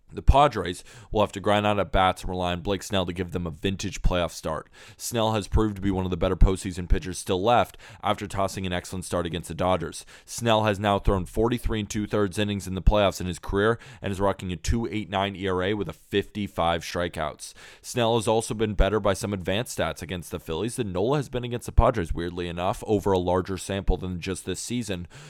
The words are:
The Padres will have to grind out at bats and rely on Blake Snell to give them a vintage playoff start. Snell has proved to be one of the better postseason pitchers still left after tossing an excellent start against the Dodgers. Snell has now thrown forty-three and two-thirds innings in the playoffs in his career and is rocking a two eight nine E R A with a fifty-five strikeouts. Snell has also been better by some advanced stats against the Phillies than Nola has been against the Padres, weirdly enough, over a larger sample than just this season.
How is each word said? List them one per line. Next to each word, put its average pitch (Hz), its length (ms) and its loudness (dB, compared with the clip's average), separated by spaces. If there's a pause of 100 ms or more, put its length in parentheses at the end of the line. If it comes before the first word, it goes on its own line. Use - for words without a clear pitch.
(120)
The 101 100 -10
Padres 110 600 4 (300)
will 107 80 2
have 101 120 2
to 101 80 -6
grind 104 240 4
out 104 140 2
at 92 140 0
bats 92 300 4
and 101 80 -4
rely 90 200 -2
on 87 120 -4
Blake 98 200 -2
Snell 95 240 0
to 90 60 -4
give 87 180 -4
them 87 160 -4
a 85 40 -6
vintage 95 520 -4
playoff 87 300 2
start. - 360 -6 (280)
Snell 110 380 0
has 107 120 -2
proved 110 300 2
to 95 40 -10
be 98 120 0
one 92 120 0
of 92 60 -2
the 90 60 -2
better 92 180 2
postseason 90 540 2
pitchers 90 280 0
still 95 240 -2
left 107 380 4 (240)
after 104 240 -2
tossing 98 400 -2
an 87 60 -4
excellent 90 320 -6
start 87 200 -2
against 85 220 -6
the 82 80 -8
Dodgers. 85 500 0 (220)
Snell 110 380 2
has 104 160 2
now 101 180 4
thrown 95 280 0
forty-three 113 520 0
and 104 100 -4
two-thirds 104 520 0
innings 101 260 -2
in 92 80 -6
the 90 80 -4
playoffs 101 380 4
in 90 80 -6
his 85 100 -6
career 107 400 0 (240)
and - 80 -4
is 95 100 -4
rocking 98 300 0
a 90 60 -4
two 117 340 0
eight 104 180 -4
nine 98 280 -2
E 92 100 -4
R 92 160 0
A 98 120 0
with 98 140 -4
a 82 40 -8
fifty-five 90 920 -2
strikeouts. 85 680 -6 (280)
Snell 117 360 2
has 110 100 0
also 113 260 2
been 107 220 0
better 98 240 4
by 101 140 2
some 101 200 -4
advanced 95 460 -4
stats 82 240 -2
against 87 300 -10
the 85 80 -6
Phillies 87 340 -4
than 107 160 -4
Nola 107 280 0
has 135 100 -4
been 123 160 -6
against 120 220 -6
the - 60 -10
Padres, 117 400 4
weirdly 87 360 -4
enough, 87 360 -2
over 101 280 4
a 92 60 6
larger 90 380 0
sample 92 400 0
than 92 220 -6
just 87 260 -6
this 92 140 -6
season. 101 480 -6 (240)